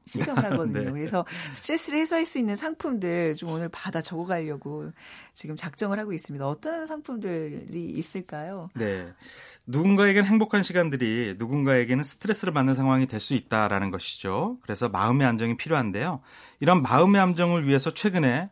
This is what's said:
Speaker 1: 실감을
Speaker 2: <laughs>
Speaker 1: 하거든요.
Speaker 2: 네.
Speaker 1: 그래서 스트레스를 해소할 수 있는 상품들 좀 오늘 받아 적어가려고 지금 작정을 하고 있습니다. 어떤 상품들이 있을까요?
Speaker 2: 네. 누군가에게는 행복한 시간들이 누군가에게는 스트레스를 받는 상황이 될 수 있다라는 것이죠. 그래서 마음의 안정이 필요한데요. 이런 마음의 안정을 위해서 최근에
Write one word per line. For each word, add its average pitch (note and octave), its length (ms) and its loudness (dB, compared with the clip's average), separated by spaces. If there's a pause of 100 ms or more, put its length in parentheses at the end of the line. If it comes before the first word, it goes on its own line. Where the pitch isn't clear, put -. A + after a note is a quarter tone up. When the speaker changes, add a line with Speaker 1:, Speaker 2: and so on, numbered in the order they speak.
Speaker 1:
실감을 B3 400 -2
Speaker 2:
<laughs> G#3 80 -2
Speaker 1:
하거든요. G#2 320 -2
Speaker 2:
네. G#2 80 -4
Speaker 1:
그래서 D#3+ 320 -2 (300)
스트레스를 D4+ 460 -2
해소할 E4 260 0
수 D4 120 -4
있는 G#3 180 0
상품들 F#3 800 -2
좀 E3+ 160 -8
오늘 E3 180 -4
받아 - 320 -6
적어가려고 D#3 880 -6 (400)
지금 D#3 220 -12
작정을 G3 460 -4
하고 G#3 120 -8
있습니다. C#3+ 320 -8
어떤 D#4 440 -6
상품들이 F3 1000 -8
있을까요? E3 840 -10
Speaker 2:
네. G2 320 -4 (600)
누군가에게는 G3 640 4
행복한 G#3 360 4
시간들이 B2 720 0
누군가에게는 B2+ 680 2
스트레스를 G3+ 480 -4
받는 C3+ 220 4
상황이 C3 320 4
될 G#2+ 140 -4
수 - 140 -4
있다라는 G2+ 580 0
것이죠. B2 680 -4
그래서 A2 260 -2
마음의 A2+ 380 2
안정이 A#2 300 0
필요한데요. C#3 640 -2 (380)
이런 E3 240 6
마음의 D#3+ 400 6
안정을 F3 440 2
위해서 C#3 280 4
최근에 E3+ 580 2